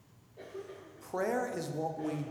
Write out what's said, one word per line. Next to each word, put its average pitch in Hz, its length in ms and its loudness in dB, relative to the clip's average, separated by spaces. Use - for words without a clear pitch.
Prayer 220 540 2
is 156 120 0
what 160 300 0
we 156 160 2